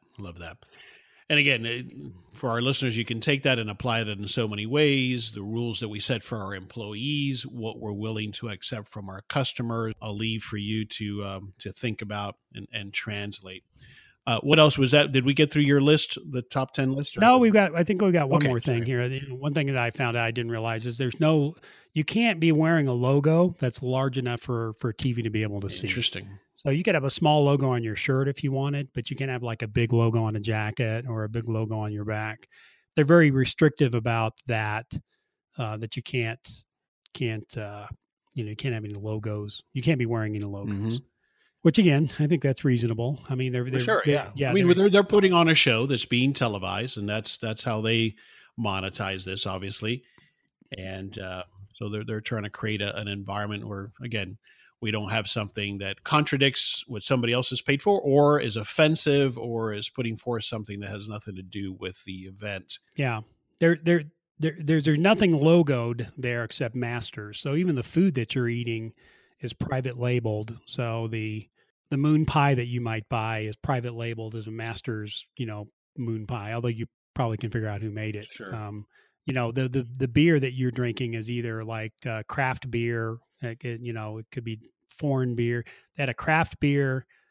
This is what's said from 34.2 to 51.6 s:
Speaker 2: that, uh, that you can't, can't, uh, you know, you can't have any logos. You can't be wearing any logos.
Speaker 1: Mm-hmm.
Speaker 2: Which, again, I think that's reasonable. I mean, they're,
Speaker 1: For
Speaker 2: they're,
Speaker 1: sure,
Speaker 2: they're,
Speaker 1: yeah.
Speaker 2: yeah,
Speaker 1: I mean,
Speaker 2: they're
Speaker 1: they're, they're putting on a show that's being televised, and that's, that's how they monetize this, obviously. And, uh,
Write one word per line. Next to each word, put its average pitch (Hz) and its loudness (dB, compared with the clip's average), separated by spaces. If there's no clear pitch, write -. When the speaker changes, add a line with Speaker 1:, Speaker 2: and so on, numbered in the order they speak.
Speaker 2:
that, 110 -4
uh, 110 -4
that 110 -8
you 127 -8
can't, 117 -4
can't, 113 -6
uh, 104 -12
you 120 -6
know, 104 -10
you 110 -10
can't 123 -4
have 107 -8
any 104 -10
logos. 104 -8
You 135 -4
can't 147 2
be 120 0
wearing 110 -2
any 104 -6
logos. 101 -6
Speaker 1:
Mm-hmm. 110 -4
Speaker 2:
Which, 165 6
again, 151 6
I 151 4
think 147 2
that's 135 0
reasonable. 120 0
I 135 -4
mean, 127 -2
they're, 123 -2
Speaker 1:
For 131 -8
Speaker 2:
they're, 131 0
Speaker 1:
sure, 170 2
Speaker 2:
they're, 143 6
Speaker 1:
yeah. 143 0
Speaker 2:
yeah, 139 0
Speaker 1:
I - 2
mean, 185 6
Speaker 2:
they're 175 8
Speaker 1:
they're, 196 6
they're 196 8
putting 190 6
on 170 8
a 160 6
show 123 4
that's 135 0
being 127 4
televised, 101 -2
and 101 -6
that's, 107 -6
that's 110 -6
how 110 -2
they 113 2
monetize 95 -4
this, 95 -4
obviously. 101 -4
And, 95 -10
uh, 92 -10